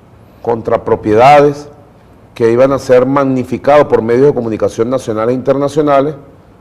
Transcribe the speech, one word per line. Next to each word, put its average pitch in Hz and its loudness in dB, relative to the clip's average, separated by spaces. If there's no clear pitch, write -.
contra 113 -4
propiedades 135 2
que 117 0
iban 131 2
a 135 -2
ser 127 2
magnificados 135 0
por 120 0
medios 120 0
de 147 2
comunicación 113 -4
nacionales 120 -4
e - -4
internacionales 143 -2